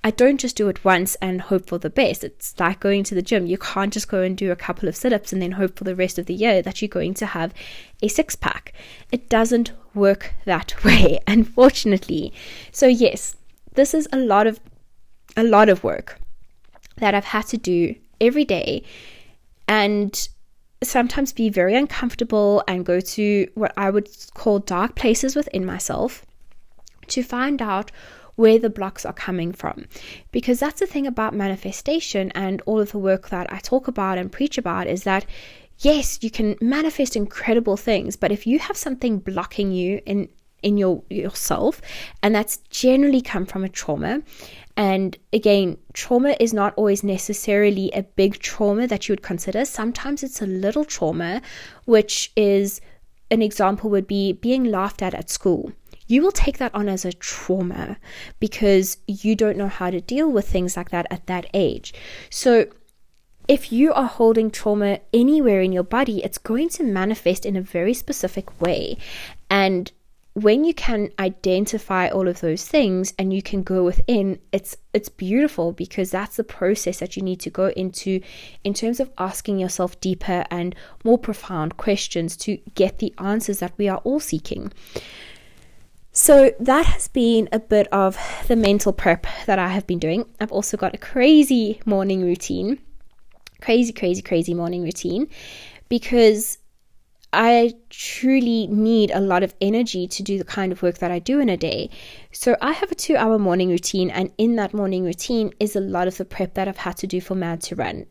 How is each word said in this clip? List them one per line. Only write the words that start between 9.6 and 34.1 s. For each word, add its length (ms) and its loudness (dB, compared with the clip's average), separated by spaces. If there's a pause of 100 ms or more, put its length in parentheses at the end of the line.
work 380 2 (140)
that 320 -2
<laughs> 60 -2
way, 420 8
unfortunately. 1040 4 (400)
So 140 4
yes, 500 4 (380)
this 180 4
is 200 0
a 60 0
lot 280 4
of, 120 0 (800)
a 80 2
lot 240 8
of 160 4
work 340 -6 (760)
that 180 2
I've 120 0
had 220 -2
to 100 -4
do 360 0 (240)
every 280 4
day 360 -2 (840)
and 600 0 (540)
sometimes 500 0
be 160 -2
very 260 2
uncomfortable 920 2
and 200 -2
go 140 2
to 540 0
what 220 -2
I 140 0
would 180 0 (260)
call 240 0
dark 360 -2
places 420 0
within 300 -4
myself 580 -6 (840)
to 140 -4
find 400 -4
out 280 -4 (460)
where 220 8
the 120 2
blocks 360 -8
are 60 -6
coming 400 -4
from. 340 -8 (440)
Because 300 0
that's 200 -4
the 60 0
thing 200 -4
about 280 -4
manifestation 960 -4
and 340 -4
all 140 2
of 120 -2
the 60 -6
work 320 0
that 220 -6
I 60 -10
talk 300 -2
about 300 -2